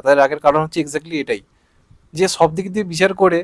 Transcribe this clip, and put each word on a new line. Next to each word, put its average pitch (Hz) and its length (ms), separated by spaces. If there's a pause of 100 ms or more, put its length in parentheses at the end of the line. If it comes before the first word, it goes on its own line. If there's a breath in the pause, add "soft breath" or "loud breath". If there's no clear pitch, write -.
তাদের 143 180
রাগের 147 220
কারণ 147 200
হচ্ছে 156 180
exactly 151 400
এটাই, 107 180 (760)
যে 180 80 (120)
সব 165 200
দিক 190 160
দিয়ে 214 200
বিচার 185 180 (100)
করে 175 220